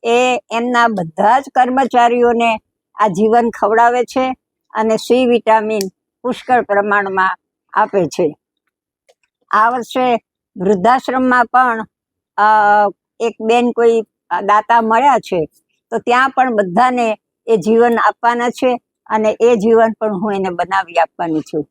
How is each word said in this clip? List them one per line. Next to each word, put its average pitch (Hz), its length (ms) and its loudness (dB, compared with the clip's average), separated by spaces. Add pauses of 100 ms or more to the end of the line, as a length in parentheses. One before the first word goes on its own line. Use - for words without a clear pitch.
એ 240 360 0 (120)
એમના 233 360 0
બધા 202 520 0
જ 277 40 -8 (120)
કર્મચારીઓને 240 1040 2 (360)
આ 214 120 0
જીવન 220 420 2
ખવડાવે 233 540 0
છે 262 320 -4 (380)
અને 220 240 0
સી 254 280 0
વિટામિન 220 640 0 (340)
પુષ્કળ 247 380 -2
પ્રમાણમાં 196 760 -2 (360)
આપે 196 320 0
છે. 151 300 -4 (1160)
આ 220 180 2
વર્ષે 254 460 -2 (420)
વૃદ્ધાશ્રમમાં 247 880 0
પણ, 233 400 -2 (520)
અ, 202 80 2 (720)
એક 226 220 -4
બેન 240 300 0
કોઈ 233 300 2 (420)
દાતા 214 380 2
મળ્યા 233 380 2
છે, 170 260 -4 (460)
તો 226 60 -4
ત્યાં 247 320 0
પણ 254 260 0
બધાને 220 640 0 (300)
એ 226 100 2
જીવન 226 400 2
આપવાના 240 520 -2
છે 247 300 -2 (260)
અને 214 360 -2
એ 240 140 4
જીવન 226 440 2
પણ 214 140 -4
હું 202 200 -4
એને 190 160 -4
બનાવી 175 440 -4
આપવાની 165 480 -2
છું. 151 300 -8